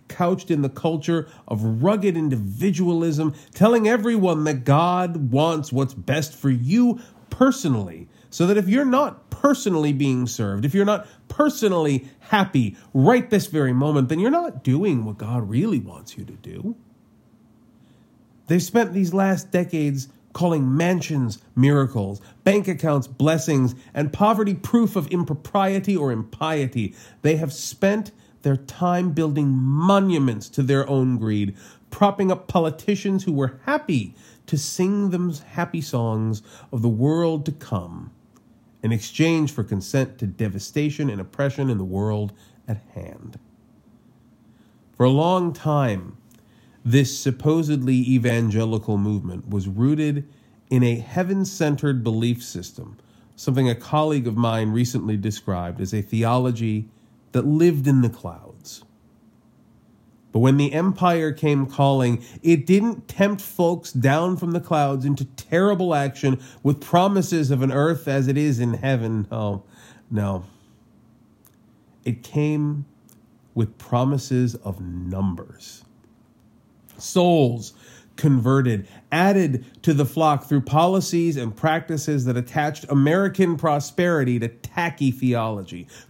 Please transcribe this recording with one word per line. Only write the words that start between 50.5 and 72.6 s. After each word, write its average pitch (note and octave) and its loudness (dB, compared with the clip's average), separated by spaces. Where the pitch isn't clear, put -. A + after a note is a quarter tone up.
in B2+ 4
a A#2 2
heaven-centered D3+ -2
belief A#2 -2
system, - -14
something C3 0
a A#2 0
colleague D3+ -2
of A2 -4
mine A2+ 0
recently A2 -2
described F2+ -6
as F#2+ -8
a G#2+ -2
theology A2+ -2
that B2 0
lived D3+ 4
in C3+ 6
the A#2 2
clouds. - -16
But A2+ 0
when C3 6
the C#3+ 2
empire E3+ 0
came D3 0
calling, C3 2
it E3 4
didn't G3+ 2
tempt G3+ 0
folks F3 -2
down E3+ 2
from F3 -4
the E3+ -2
clouds C#3 0
into C#3+ -2
terrible F3+ 0
action C3+ 0
with D3 2
promises F3+ 2
of C3 0
an C3+ 2
earth D3+ 0
as C3+ 0
it C3+ 2
is D3 0
in A#2 0
heaven. A2+ -2
Oh, G#2 -6
no. G2 -4
It A#2 -4
came D3 -2